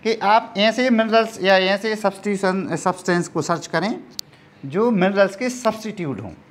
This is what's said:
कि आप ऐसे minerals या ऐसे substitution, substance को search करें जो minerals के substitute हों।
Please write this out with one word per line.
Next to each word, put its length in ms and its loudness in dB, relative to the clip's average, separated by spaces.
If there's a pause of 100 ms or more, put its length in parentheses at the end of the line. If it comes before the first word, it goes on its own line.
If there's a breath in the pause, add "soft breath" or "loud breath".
कि 120 0
आप 440 2
ऐसे 320 2
minerals 520 2
या 160 6
ऐसे 380 0
substitution, 800 -2
substance 520 -2
को 140 -4
search 240 -4
करें 380 -4 (600 loud breath)
जो 260 0
minerals 460 2
के 140 -4
substitute 720 -6
हों। 120 -12 (180)